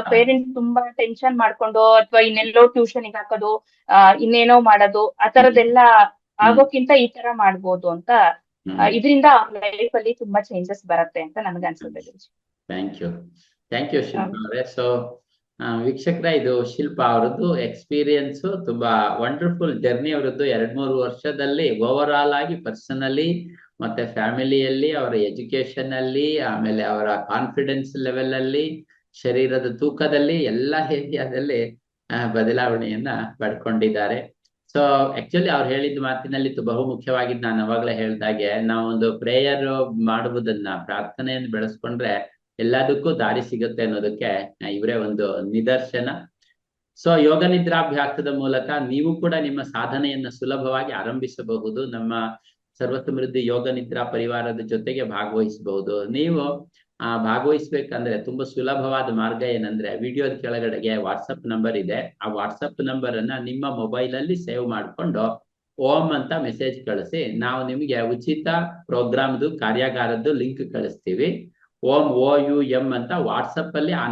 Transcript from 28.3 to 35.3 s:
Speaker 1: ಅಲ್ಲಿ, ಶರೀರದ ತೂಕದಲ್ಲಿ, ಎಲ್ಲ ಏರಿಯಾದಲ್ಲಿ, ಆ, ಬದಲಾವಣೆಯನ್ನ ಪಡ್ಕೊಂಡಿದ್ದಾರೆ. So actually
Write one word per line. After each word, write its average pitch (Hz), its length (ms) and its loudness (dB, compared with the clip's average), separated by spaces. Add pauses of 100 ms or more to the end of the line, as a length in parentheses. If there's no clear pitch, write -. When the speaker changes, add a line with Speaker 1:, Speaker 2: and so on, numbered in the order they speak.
Speaker 1:
ಅಲ್ಲಿ, 147 520 -4 (360)
ಶರೀರದ 127 540 0
ತೂಕದಲ್ಲಿ, 147 680 0
ಎಲ್ಲ 127 300 -2 (180)
ಏರಿಯಾದಲ್ಲಿ, 131 880 -4 (300)
ಆ, 120 220 -4
ಬದಲಾವಣೆಯನ್ನ 117 760 -2 (300)
ಪಡ್ಕೊಂಡಿದ್ದಾರೆ. 107 960 -2 (420)
So 143 60 4 (360)
actually 180 300 -2